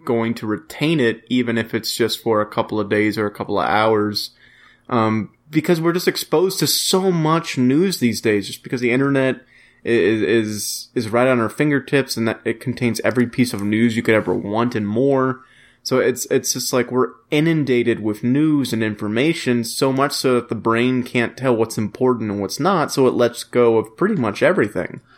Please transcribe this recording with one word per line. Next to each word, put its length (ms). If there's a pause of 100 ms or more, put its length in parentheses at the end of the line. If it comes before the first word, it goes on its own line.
going 300
to 120
retain 540
it, 280
even 300
if 160
it's 220
just 260
for 180
a 60
couple 320
of 100
days 300
or 80
a 80
couple 240
of 100
hours. 640 (580)
Um, 440 (180)
because 300
we're 120
just 160
exposed 520
to 60
so 460
much 440
news 420
these 220
days, 280
just 160
because 160
the 120
internet 480 (440)
is, 380
is, 720
is 160
right 180
on 100
our 100
fingertips, 680
and 100
that 180
it 160
contains 400
every 260
piece 260
of 100
news 340
you 60
could 120
ever 200
want 400
and 140
more. 540 (420)
So 140
it's, 280
it's 280
just 180
like 180
we're 220 (180)
inundated 720
with 240
news 480
and 100
information, 840
so 280
much 200
so 240
that 120
the 60
brain 480
can't 340
tell 180
what's 220
important 540
and 100
what's 180
not, 320
so 160
it 60
lets 320
go 320
of 180
pretty 200
much 280
everything. 600 (160)